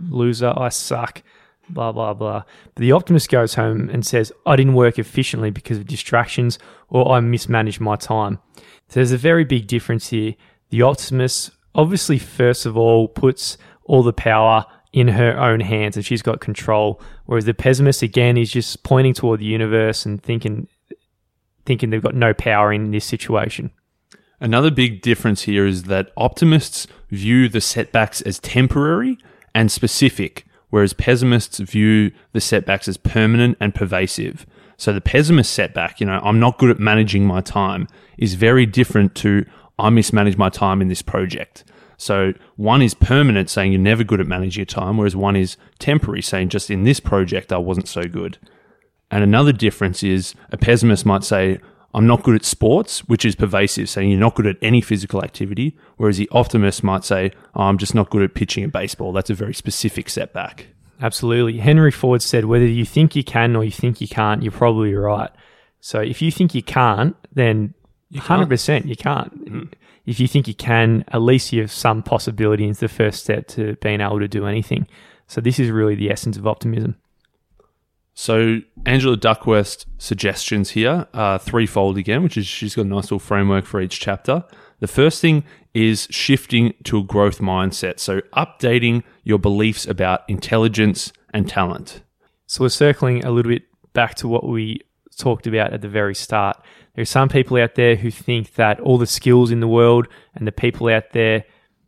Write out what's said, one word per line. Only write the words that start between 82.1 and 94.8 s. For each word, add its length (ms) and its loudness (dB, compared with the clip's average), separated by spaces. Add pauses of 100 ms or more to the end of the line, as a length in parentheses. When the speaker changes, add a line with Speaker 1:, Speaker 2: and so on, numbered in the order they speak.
Speaker 2:
which 140 -2
is 100 -4
she's 280 -10
got 80 -2
a 60 -2
nice 160 -4
little 140 -6
framework 460 0
for 160 -6
each 180 -8
chapter. 460 -4 (360)
The 60 -4
first 340 2
thing 220 2 (300)
is 380 0
shifting 640 0 (100)
to 140 -2
a 40 0
growth 380 0
mindset. 580 -4
So 220 -4 (160)
updating 640 0 (220)
your 140 2
beliefs 480 0
about 420 -2
intelligence 840 0 (200)
and 160 -2
talent. 540 -6 (440)
Speaker 1:
So 180 -6
we're 40 2
circling 560 0
a 60 -4
little 200 2
bit 140 -2 (300)
back 220 0
to 120 -8
what 180 -2
we 340 -6 (360)